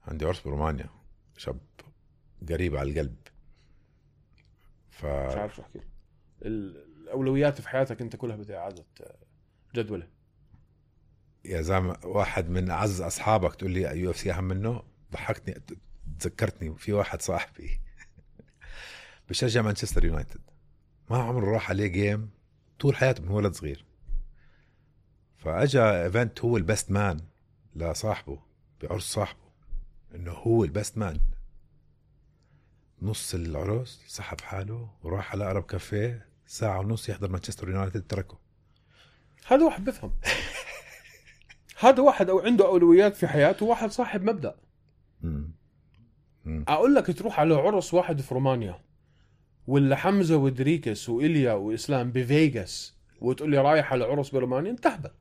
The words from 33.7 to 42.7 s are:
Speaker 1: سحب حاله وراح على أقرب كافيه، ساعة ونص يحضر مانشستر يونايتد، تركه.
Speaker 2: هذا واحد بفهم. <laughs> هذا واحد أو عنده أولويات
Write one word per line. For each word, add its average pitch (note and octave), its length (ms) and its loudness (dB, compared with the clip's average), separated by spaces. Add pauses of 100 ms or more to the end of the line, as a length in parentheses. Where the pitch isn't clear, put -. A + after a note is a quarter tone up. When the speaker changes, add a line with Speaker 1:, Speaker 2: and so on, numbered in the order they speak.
Speaker 1:
سحب - 340 -12
حاله G#2+ 480 -10 (140)
وراح G2 280 -6
على G2+ 140 -4
أقرب F#2+ 180 -2
كافيه، G#2+ 640 -6 (180)
ساعة G2 340 -4
ونص G#2+ 300 -4
يحضر G2 200 -6
مانشستر F2+ 400 -8
يونايتد، F#2+ 380 -4
تركه. - 320 -8 (1080)
Speaker 2:
هذا C#4+ 180 8
واحد G#3 200 0
بفهم. - 280 -4 (840)
<laughs> - 800 -20
هذا B3+ 240 8
واحد G3+ 260 6
أو F#3 100 4
عنده G#3 260 6
أولويات F#3 500 8